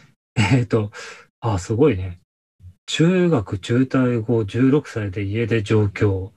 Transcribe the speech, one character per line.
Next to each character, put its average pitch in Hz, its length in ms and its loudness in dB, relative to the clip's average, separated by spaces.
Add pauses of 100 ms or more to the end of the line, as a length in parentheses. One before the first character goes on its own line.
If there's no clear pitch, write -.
<laughs> - 260 -18
え 117 60 0 (200)
ー 113 40 -2
と、 104 260 -2 (480)
あ、 107 200 -2
す 113 160 -6
ご 139 160 4
い 98 60 -2
ね。 92 220 -8 (680)
中 180 420 2
学 107 300 -2
中 120 240 0
退 127 380 0
後、 113 220 0
十 120 260 2
六 143 180 2
歳 104 240 -6
で 101 120 -6
家 107 220 -2
出 110 160 0
上 104 260 2
京。 98 500 -2